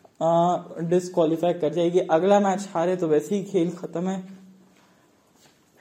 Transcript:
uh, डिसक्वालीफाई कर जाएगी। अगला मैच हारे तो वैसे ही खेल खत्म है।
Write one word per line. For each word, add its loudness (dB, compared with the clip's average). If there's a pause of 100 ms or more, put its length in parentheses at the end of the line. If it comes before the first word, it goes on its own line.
(220)
uh, 0
डिसक्वालीफाई 0
कर -2
जाएगी। 2
अगला 4
मैच 0
हारे 0
तो -2
वैसे 2
ही -2
खेल -2
खत्म -8
है। -6 (1500)